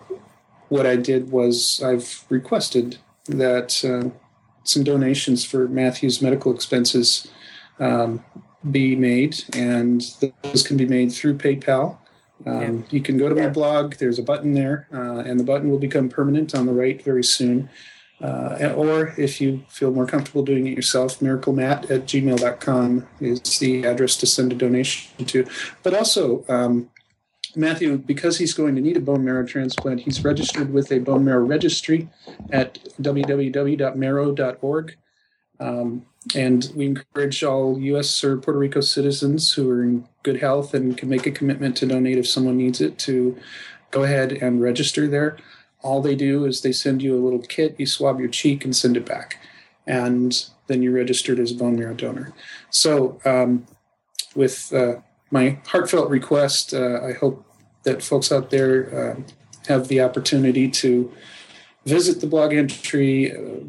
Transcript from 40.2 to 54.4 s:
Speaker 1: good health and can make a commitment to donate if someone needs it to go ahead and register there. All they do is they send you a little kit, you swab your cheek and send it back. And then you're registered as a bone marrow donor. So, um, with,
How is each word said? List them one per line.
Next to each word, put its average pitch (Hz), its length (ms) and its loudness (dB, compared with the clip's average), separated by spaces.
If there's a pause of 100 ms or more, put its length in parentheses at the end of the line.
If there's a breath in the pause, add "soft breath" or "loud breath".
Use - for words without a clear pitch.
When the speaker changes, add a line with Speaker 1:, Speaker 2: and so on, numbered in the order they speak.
Speaker 1:
good 131 160 0
health 143 340 0
and 127 220 0
can 131 120 -8
make 131 180 0
a 147 40 0
commitment 139 460 -2
to 135 100 0
donate 127 320 2
if 123 80 0
someone 127 300 2
needs 127 240 0
it - 180 -2
to 127 380 0 (540 loud breath)
go 135 120 0
ahead 139 300 2
and 123 280 0
register 139 480 0
there. 147 280 0 (440 loud breath)
All 135 220 -2
they 143 120 2
do 139 300 0
is 131 160 -2
they 127 120 0
send 131 300 0
you 135 140 0
a 123 60 2
little 127 160 2
kit, 156 400 -2
you 139 80 -2
swab 135 320 0
your 123 100 -2
cheek 139 360 0
and 131 120 -2
send 120 200 2
it - 100 -4
back. - 320 -8 (480 loud breath)
And 123 580 0 (220)
then 127 160 0
you're 123 100 2
registered 123 460 0
as 120 140 0
a - 20 -6
bone 120 220 0
marrow 113 180 -4
donor. - 380 -8 (380 loud breath)
So, 143 540 2
um, 123 400 2 (720)
with, - 380 0